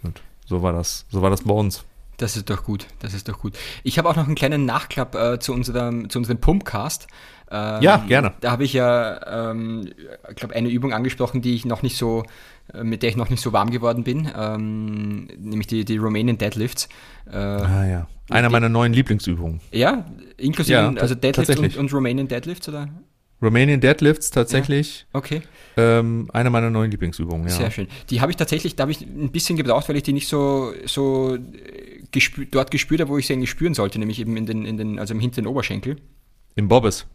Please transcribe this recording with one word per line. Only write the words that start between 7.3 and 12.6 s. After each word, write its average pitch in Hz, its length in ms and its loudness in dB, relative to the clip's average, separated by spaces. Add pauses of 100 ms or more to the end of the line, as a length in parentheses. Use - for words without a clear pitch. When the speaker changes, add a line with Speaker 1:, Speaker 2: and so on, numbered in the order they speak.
Speaker 2:
Ähm, 107 300 -4
Speaker 1:
Ja, 170 280 6
gerne. 120 340 4
Speaker 2:
da 120 80 0
habe 120 140 0
ich 123 100 -2
ja, 117 760 0
ähm, 113 360 -6 (400)
ich - 80 -18
glaub, 107 160 -10
eine 117 160 0
Übung 123 240 0
angesprochen, 123 480 -2
die 123 140 0
ich 117 100 -4
noch 117 180 -2
nicht 123 140 0
so, 113 280 0 (500)